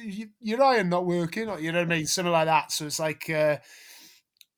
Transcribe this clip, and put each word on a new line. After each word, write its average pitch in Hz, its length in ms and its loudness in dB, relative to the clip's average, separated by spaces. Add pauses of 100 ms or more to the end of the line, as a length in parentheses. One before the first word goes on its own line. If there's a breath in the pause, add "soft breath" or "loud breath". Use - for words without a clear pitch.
y-, 208 200 -10 (140)
your 233 220 0
iron 240 280 4
not 180 160 0
working," 175 420 -2
or, 185 100 -6
you 160 140 -4
know 170 80 0
what 170 120 0
I 165 40 2
mean, 156 100 -2
something 175 260 0
like 160 140 4
that. 156 240 2
So 156 160 -6
it's 147 140 -6
like, 156 280 -4
uh, 151 280 2 (1000 loud breath)